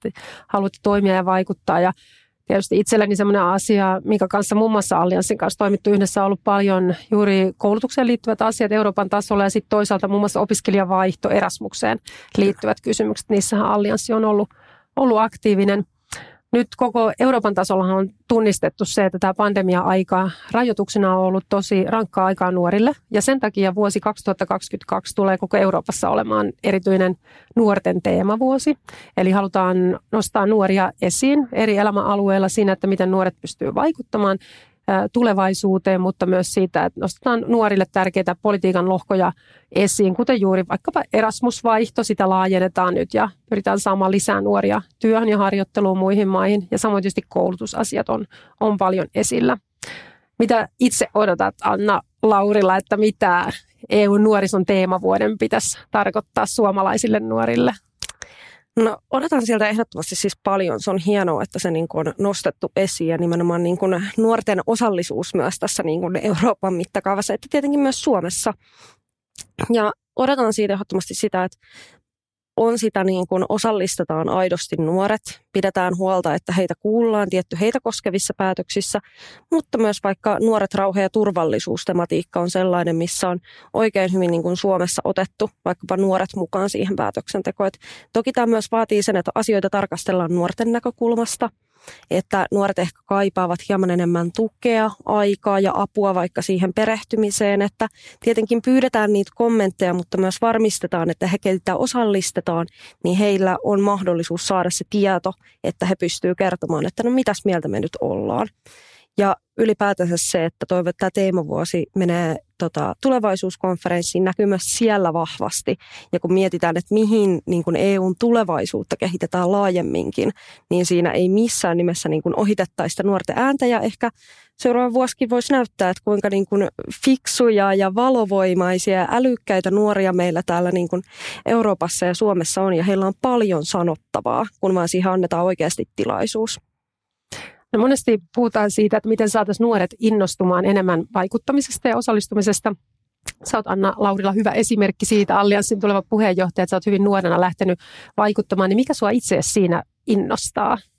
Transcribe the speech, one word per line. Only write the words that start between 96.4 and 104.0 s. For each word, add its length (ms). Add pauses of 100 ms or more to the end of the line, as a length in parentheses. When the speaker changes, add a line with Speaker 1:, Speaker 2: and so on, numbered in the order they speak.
Speaker 2:
siihen 320
perehtymiseen, 880
että 260 (320)
tietenkin 420
pyydetään 520
niitä 220
kommentteja, 580
mutta 240
myös 240
varmistetaan, 680
että 180
he, 100
keitä 380
osallistetaan, 920 (360)
niin 140
heillä 460
on 180
mahdollisuus 640